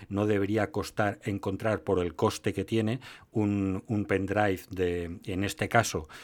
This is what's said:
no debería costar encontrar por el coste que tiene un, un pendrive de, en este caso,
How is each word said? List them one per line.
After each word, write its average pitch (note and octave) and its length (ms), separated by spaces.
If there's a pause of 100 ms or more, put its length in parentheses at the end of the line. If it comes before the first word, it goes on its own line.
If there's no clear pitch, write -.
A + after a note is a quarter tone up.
no G2+ 160
debería G#2 460
costar G2+ 520
encontrar G2+ 580
por F#2 180
el F2 160
coste G#2+ 380
que F#2+ 100
tiene A2+ 360 (320)
un, G2+ 560
un G#2 180
pendrive G2 560 (100)
de, F2 540
en F#2+ 180
este G2+ 240
caso, G#2 400 (160)